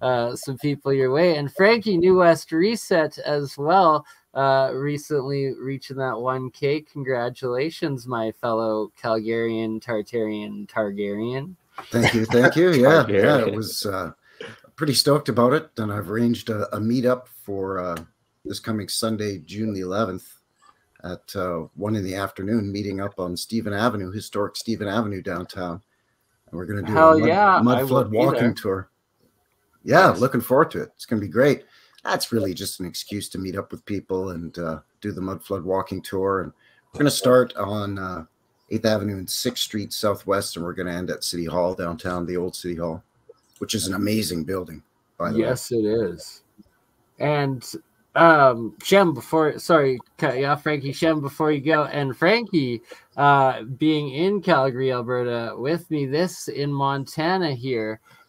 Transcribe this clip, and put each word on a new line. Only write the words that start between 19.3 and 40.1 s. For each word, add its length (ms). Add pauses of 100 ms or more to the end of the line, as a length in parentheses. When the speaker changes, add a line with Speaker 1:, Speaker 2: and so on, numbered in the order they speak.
Speaker 2:
June 340
the 80
eleventh, 440 (800)
at, 320
uh, 380
one 200
in 80
the 120
afternoon, 580
meeting 280
up 200
on 160
Stephen 380
Avenue, 360
historic 460
Stephen 320
Avenue 320
downtown, 600 (680)
and 80
we're 80
gonna 160
do 120
Speaker 1:
Hell 180
Speaker 2:
a 60
mud, 100
Speaker 1:
yeah, 340
Speaker 2:
mud 160
Speaker 1:
I 60
will 40
Speaker 2:
flood 220
Speaker 1:
be 60
Speaker 2:
walking 220
Speaker 1:
there. 160
Speaker 2:
tour. 340 (960)
Yeah, 240
Speaker 1:
Nice. 120
Speaker 2:
looking 200
forward 320
to 100
it. 140
It's 100
gonna 140
be 80
great. 360 (380)
That's 300
really 220
just 260
an 60
excuse 440
to 80
meet 180
up 140
with 140
people 460
and, 280
uh, 220 (220)
do 100
the 80
mud 240
flood 180
walking 380
tour. 400
And 120 (400)
we're 80
gonna 100
start 460
on, 420
uh, 260 (440)
Eighth 160
Avenue 320
and 140
Sixth 320
Street 300
Southwest, 640